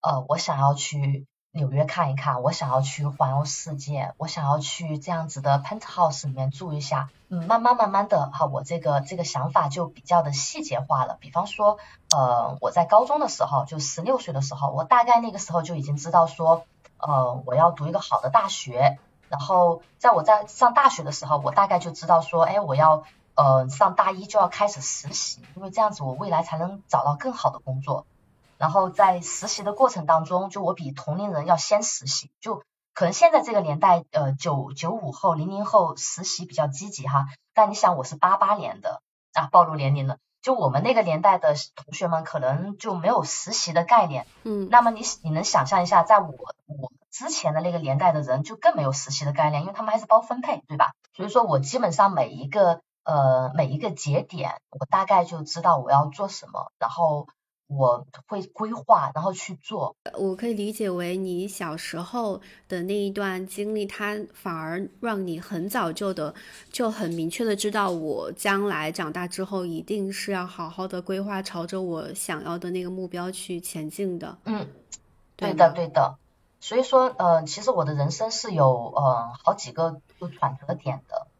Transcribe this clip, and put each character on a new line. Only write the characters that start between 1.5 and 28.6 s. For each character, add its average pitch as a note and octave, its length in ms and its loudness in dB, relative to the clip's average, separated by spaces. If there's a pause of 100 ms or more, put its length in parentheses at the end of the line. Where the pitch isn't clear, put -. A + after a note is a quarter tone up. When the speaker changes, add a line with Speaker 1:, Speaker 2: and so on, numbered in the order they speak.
Speaker 1:
纽 C#3+ 140 -2
约 C#3 140 2
看 C#3+ 260 0
一 C3+ 60 -2
看， B2+ 260 -2
我 C#3+ 80 2
想 D#3+ 180 -4
要 C3 120 2
去 C#3+ 260 -4
环 C#3 240 0
游 C#3 140 0
世 D3+ 320 -8
界， C#3 400 -6
我 D#3+ 100 -8
想 D#3 180 -6
要 C#3+ 140 2
去 D#3 400 -6
这 F3 140 -6
样 D#3+ 160 -4
子 C#3 120 -10
的 C#3 240 2
penthouse F3 640 -2
里 C3+ 60 -4
面 C3+ 180 -4
住 F3 220 -8
一 D3 80 -6
下。 C#3 300 -4 (180)
嗯， E3+ 180 -6
慢 A3+ 160 4
慢， B3 140 6
慢 G#3+ 160 2
慢 G3+ 160 0
的 D3 240 2
哈， - 140 0
我 C#3 180 -4
这 E3 160 -6
个， C#3+ 220 2
这 F3+ 140 -8
个 E3+ 60 -4
想 D3+ 300 -4
法 E3 160 4
就 E3+ 180 -4
比 - 140 -16
较 - 200 4
的 D3 120 -2
细 D4+ 320 -6
节 A#2+ 160 -4
化 C3+ 240 0
了。 - 160 -8
比 D3 100 -18
方 F3+ 160 -2
说， G#3 320 2 (320)
呃， B2+ 500 2
我 - 120 -2
在 E3+ 120 4
高 G#3 200 8
中 D4 160 0
的 C#4 80 0
时 - 160 -2
候， C3 220 0
就 D#3 120 -8
十 D3 240 -6
六 B3 160 0
岁 F3 160 -8
的 C#3 60 -2
时 C3+ 160 -2
候， C#3 160 -2
我 C#3+ 100 -4
大 A#3+ 220 4
概 A#3+ 160 6
那 A#3 100 -6
个 F#3+ 80 -12
时 - 140 -12
候 E3+ 100 0
就 E3+ 140 -6
已 D3 40 -6
经 C#3+ 160 -4
知 D#3+ 140 -8
道 E3+ 160 6
说， E3 380 2 (340)
呃， C3 480 0
我 B2+ 80 -2
要 E3 160 6
读 D3 160 -6
一 - 60 -4
个 G2 80 -2
好 - 200 -2
的 C3 100 -4
大 G3+ 180 2
学。 C3+ 500 0 (300)
然 C#3+ 120 -6
后 F3 420 4 (160)
在 B3 120 6
我 G3+ 140 4
在 G#3 240 6
上 A#3+ 260 2
大 C4+ 140 6
学 E3 160 -2
的 C#3 80 -6
时 - 120 -8
候， D3 140 0
我 C#3 140 -4
大 G3+ 160 4
概 F#3 100 2
就 F3 140 -6
知 - 160 -12
道 C3+ 120 8
说， E3 220 0
哎， F#3 180 2
我 D3 140 -2
要， D#3 300 6 (320)
呃， C3+ 320 6
上 F#3 260 2
大 G3 160 2
一 F#3+ 160 -8
就 G#3 140 2
要 F3+ 80 6
开 G#3 180 0
始 F3 140 -4
实 - 320 -8
习， - 280 -6 (140)
因 F#3 80 -14
为 F#3+ 80 -10
这 G3+ 100 -2
样 G#3+ 120 4
子 D3+ 100 -10
我 C3+ 120 -4
未 G3 160 -8
来 E3 120 2
才 D#3+ 160 -6
能 F#3+ 300 -6
找 B2+ 160 2
到 C#3+ 100 2
更 B3+ 180 -6
好 C3+ 180 0
的 - 100 -14
工 C3 200 -6
作。 C3+ 260 -6 (500)
然 D#3 140 0